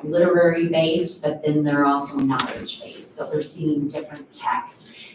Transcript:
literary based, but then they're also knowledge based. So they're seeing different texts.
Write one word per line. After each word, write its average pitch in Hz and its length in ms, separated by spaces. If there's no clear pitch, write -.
literary 170 640
based, 160 540
but 147 220
then 151 200
they're 143 220
also 139 320
knowledge - 640
based. - 340
So - 140
they're 151 120
seeing 151 460
different 143 440
texts. - 600